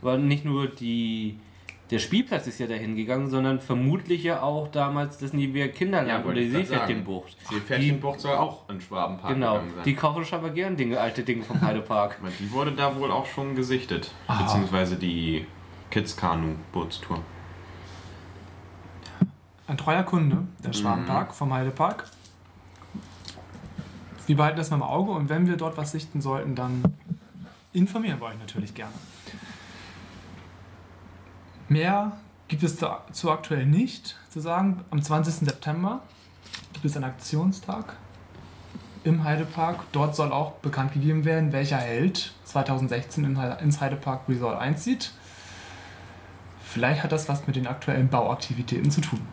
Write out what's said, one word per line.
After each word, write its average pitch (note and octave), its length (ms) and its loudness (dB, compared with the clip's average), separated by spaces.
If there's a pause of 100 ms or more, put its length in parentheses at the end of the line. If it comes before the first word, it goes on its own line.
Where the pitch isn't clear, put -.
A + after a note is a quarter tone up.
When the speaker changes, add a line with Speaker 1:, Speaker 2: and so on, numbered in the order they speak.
Speaker 1:
Aber B2+ 160 4
nicht C#3+ 260 4
nur C#3 240 2
die, A2+ 720 -2 (500)
der A#2 100 2
Spielplatz F3 480 2
ist A#2 120 -8
ja A#2+ 80 -2
dahin A2 300 -4
gegangen, B2+ 320 0
sondern C3 320 2
vermutlich D3 640 2
ja E3 180 0
auch D3 260 0
damals C#3+ 520 0
das C#3 120 -4
Nivea C#3 380 2
Kinderland F3+ 400 2
Speaker 2:
Ja, A2+ 60 2 (100)
wollte - 20 0
Speaker 1:
oder A#2+ 140 2
die A#2+ 60 4
Speaker 2:
ich A#2+ 60 0
grad F#3 140 2
sagen. - 20 -8 (180)
Speaker 1:
Seepferdchenbucht. G2 500 -4 (120)
Speaker 2:
Seepferdchenbucht C#3 680 2
Speaker 1:
Die - 60 -10
Speaker 2:
soll C#3 120 2
auch - 340 0
in F#2+ 120 -8
Schwabenpark F#2 520 -2
Speaker 1:
Genau. B2 200 4
Speaker 2:
gegangen F2 220 0
sein. F2 100 -8
Speaker 1:
Die C#3 100 4
kaufen D#3+ 300 0
scheinbar D#3+ 260 -4
gern F#3 240 0
Dinge, B2+ 240 0
alte A2+ 240 0
Dinge A#2 220 0
vom B2 160 0
Heidepark. G#2+ 560 2
Speaker 2:
<laughs> - 40 -12
Aber F#2 160 -6
die G2+ 140 -6
wurde C#3+ 220 0
da C#3 240 2
wohl C3+ 140 -2
auch B2+ 140 0
schon C#3 300 -4
gesichtet. B2+ 560 0 (160)
Speaker 3:
Aha. G#2+ 160 2
Speaker 2:
Beziehungsweise F#2 540 2
die E2 500 0 (440)
Kids-Kanu-Bootstour. E2 1300 -2 (2500)
Speaker 3:
Ein C3+ 100 -2
treuer E3 260 4
Kunde, D#3+ 420 4 (180)
der - 60 -2
Speaker 2:
Mhm. - 40 -4
Speaker 3:
Schwabenpark A#2 600 0
vom C#3 200 -2
Heidepark. C3 520 0 (2250)
Wir D3+ 80 6
behalten D3+ 220 4
das D#3 140 -2
mal D3+ 60 2
im C#3+ 60 2
Auge F#3+ 280 0
und D3+ 180 0
wenn E3+ 180 4
wir F3 80 4
dort D#3+ 220 -4
was D3 140 -4
sichten D3+ 300 -4
sollten, C#3 340 -2
dann B2+ 280 -2 (880)
informieren F#3+ 460 2
wir A#2 80 -6
euch G#2+ 120 -10
natürlich G#2 340 -8
gerne. G#2+ 200 -10 (2750)
Mehr F#3+ 440 4 (360)
gibt D#3 160 0
es D#3+ 140 2
dazu - 540 -2
aktuell D3 340 0
nicht F#3 500 4 (140)
zu D#3+ 100 -8
sagen. F3+ 520 2
Am D3 100 2
zwanzigsten D#3 460 2
September F3+ 540 -2 (720)
gibt - 120 -6
es D3 100 2
einen C#3 100 -2
Aktionstag F#3+ 880 0 (1080)
im D#3+ 200 6
Heidepark. D#3+ 560 0 (120)
Dort D3 240 2
soll D3+ 160 2
auch D3+ 220 0
bekannt C#3 400 -2
gegeben D3+ 320 4
werden, D#3+ 260 4
welcher C#3 260 2
Held B2 560 2 (100)
zweitausendsechzehn C3 840 0
in C3+ 160 2
He-, B2+ 220 -4
ins D3 180 4
Heidepark C#3 480 -2
Resort A#2+ 300 0
einzieht. D#3 520 0 (1500)
Vielleicht B2+ 400 2
hat - 80 0
das D#3 180 0
was C#3+ 180 0
mit C3 80 0
den B2+ 120 0
aktuellen C3 420 4
Bauaktivitäten A#2+ 840 2
zu D#3+ 100 4
tun. A#2+ 200 -2 (120)